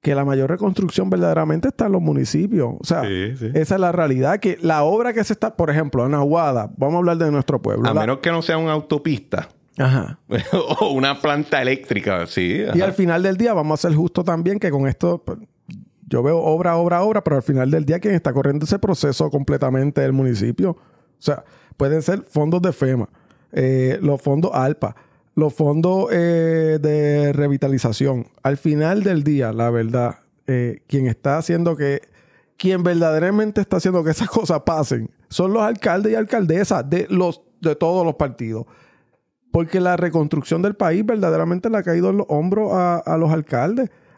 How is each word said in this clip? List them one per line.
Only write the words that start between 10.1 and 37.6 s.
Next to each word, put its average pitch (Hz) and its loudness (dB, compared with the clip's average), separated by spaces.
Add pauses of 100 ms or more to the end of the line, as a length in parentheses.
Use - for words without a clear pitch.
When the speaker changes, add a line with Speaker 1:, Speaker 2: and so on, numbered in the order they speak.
Speaker 2:
<laughs> - -2 (260)
O - 2
una 139 0
planta 147 0
eléctrica, 107 -2
sí, 92 -2
Speaker 1:
Y 208 -2
Speaker 2:
ajá. 185 2
Speaker 1:
al 196 0
final 175 0
del 190 0
día, 233 2
vamos 156 0
a 180 0
ser 156 2
justos 170 0
también, 175 -2
que 196 -2
con 139 0
esto, 175 -2
pues, 90 -10 (680)
yo 120 -2
veo 151 2
obra, 165 0
obra, 175 0
obra, 214 0
pero 151 0
al 127 0
final 135 0
del 156 0
día 160 0
quien 202 0
está 151 0
corriendo 143 0
ese 196 0
proceso 156 0
completamente 139 0
es - 2
el 131 0
municipio. 127 0
O - -8 (400)
sea, - -2 (340)
pueden 147 0
ser 185 -2
fondos 156 2
de 180 2
fema, 131 0 (440)
eh, 131 0
los 143 0
fondos 147 0
alpa, - -2 (420)
los 156 2
fondos, 165 0
eh, 165 2
de 147 2
revitalización. 139 0 (160)
Al 139 0
final 156 0
del 180 0
día, 135 0
la 117 0
verdad, 117 0 (280)
eh, 123 -2
quien 131 0
está 139 -2
haciendo 170 0
que, 139 -2 (540)
quien 185 0
verdaderamente 175 2
está 190 0
haciendo 180 0
que 160 2
esas 202 -2
cosas 170 0
pasen 131 -2 (180)
son 185 0
los 220 2
alcaldes 214 0
y - 2
alcaldesas 196 0
de 175 0
los, 175 0 (180)